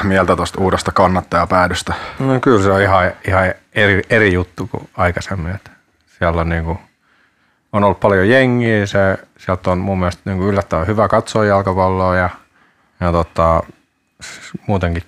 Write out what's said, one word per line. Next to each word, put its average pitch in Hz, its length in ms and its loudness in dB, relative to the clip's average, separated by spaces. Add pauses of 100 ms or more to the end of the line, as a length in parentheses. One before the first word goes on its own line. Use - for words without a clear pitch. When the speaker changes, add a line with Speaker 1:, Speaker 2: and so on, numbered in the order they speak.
Speaker 1:
mieltä 95 340 2
tosta 87 240 -6
uudesta 92 320 -2
kannattajapäädystä? 90 1040 0 (240)
Speaker 2:
No 131 220 -2
kyllä 117 220 4
se 98 100 2
on 98 100 2
ihan, 95 300 2 (160)
ihan 92 160 2 (300)
eri, 101 360 2
eri 107 220 4
juttu 90 340 -4
kuin - 300 -12
aikaisemmin. 90 580 -4
Et - 160 -16 (480)
siellä 85 220 0
on 82 80 -2
niinku, 82 320 -4 (920)
on 104 120 2
ollut 95 160 2
paljon 98 280 2
jengiä, 120 580 2
se, 98 320 0 (200)
sieltä 92 320 -4
on 90 80 0
mun 95 200 -4
mielestä 87 320 -4
niinku 92 180 -2
yllättävän 92 380 -2
hyvä 104 220 0
katsoa 110 360 0
jalkapalloa 95 720 0
ja, 90 140 0 (720)
ja 87 120 0
tota, 82 500 0 (580)
s-, - 320 -20 (140)
muutenkin 87 420 -2